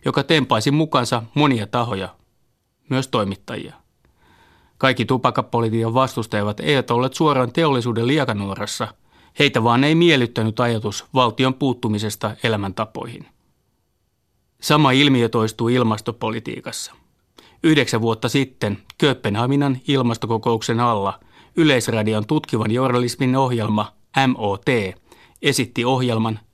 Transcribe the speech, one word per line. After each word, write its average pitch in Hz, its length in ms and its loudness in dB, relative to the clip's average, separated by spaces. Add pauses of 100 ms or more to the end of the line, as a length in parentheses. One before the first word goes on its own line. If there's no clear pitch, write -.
joka 135 180 0
tempaisi 135 480 2
mukansa 135 520 0 (100)
monia 131 340 2
tahoja, 107 480 -4 (760)
myös 131 180 -2
toimittajia. 104 680 -6 (1040)
Kaikki 123 280 2
tupakkapolitiikan 117 880 0
vastustajat 110 680 -2
eivät 139 320 0
olleet 127 220 0
suoraan 131 380 0
teollisuuden 123 560 0
liekanuorassa. 107 800 -4 (520)
Heitä 127 240 2
vaan 120 200 4
ei 156 120 2
miellyttänyt 120 640 2
ajatus 110 540 -2
valtion 127 400 2
puuttumisesta 110 920 -2
elämäntapoihin. 107 840 -6 (1400)
Sama 151 300 4
ilmiö 131 380 4
toistuu 110 380 -2
ilmastopolitiikassa. 113 1300 -4 (680)
Yhdeksän 139 380 2
vuotta 113 280 0
sitten 120 480 -2 (200)
Kööpenhaminan 131 800 0 (100)
ilmastokokouksen 117 920 0
alla 107 400 0 (360)
Yleisradion 113 720 2
tutkivan 110 440 -2
journalismin 123 640 0
ohjelma 110 580 0 (340)
M 127 100 0
O 101 200 -2
T - 100 -14 (720)
esitti 123 440 -2
ohjelman 113 540 0 (140)